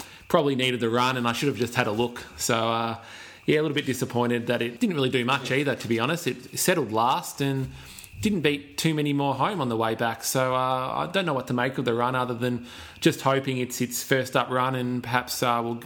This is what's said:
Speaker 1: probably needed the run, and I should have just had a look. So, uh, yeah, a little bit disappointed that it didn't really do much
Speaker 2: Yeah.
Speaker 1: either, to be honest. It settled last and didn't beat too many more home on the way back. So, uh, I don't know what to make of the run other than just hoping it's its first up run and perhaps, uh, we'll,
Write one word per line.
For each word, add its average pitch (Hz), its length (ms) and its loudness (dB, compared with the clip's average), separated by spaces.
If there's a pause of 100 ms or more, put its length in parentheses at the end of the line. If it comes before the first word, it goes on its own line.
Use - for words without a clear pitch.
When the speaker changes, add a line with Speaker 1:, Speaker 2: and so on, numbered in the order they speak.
(280)
Speaker 1:
probably 143 280 2
needed 123 240 2
the 113 100 2
run, 123 280 2
and 120 100 0
I 117 60 2
should 143 160 0
have 110 80 -2
just 117 180 -2
had 123 120 4
a 110 40 0
look. 117 320 0 (140)
So, - 180 2
uh, 113 420 0 (480)
yeah, 151 140 4
a - 20 0
little 151 140 -2
bit 139 100 -2
disappointed 120 640 0
that 120 140 0
it 117 180 -4
didn't 196 160 2
really 135 160 2
do 127 140 2
much 131 260 0
Speaker 2:
Yeah. 131 60 2
Speaker 1:
either, 139 180 2
to - 120 -8
be 113 120 2
honest. 156 280 0
It 127 300 -8
settled 156 340 2
last 120 500 0
and 135 280 -2 (520)
didn't 208 200 0
beat 143 360 -2
too 160 180 2
many 147 180 0
more 143 220 2
home 165 260 0
on 123 80 0
the 113 80 0
way 113 160 2
back. 117 300 -2
So, 131 320 2
uh, - 20 2
I 131 540 0
don't 196 160 0
know 151 60 0
what 123 140 -2
to 131 60 -2
make 127 240 0
of 135 80 -2
the 120 80 2
run 120 220 2
other 127 180 0
than 120 320 -2 (360)
just 160 200 4
hoping 135 380 2
it's 123 220 -2
its 123 200 -2
first 131 340 0
up 127 140 2
run 127 240 2
and 123 300 -2
perhaps, 123 400 0
uh, 120 200 4
we'll, 117 220 -4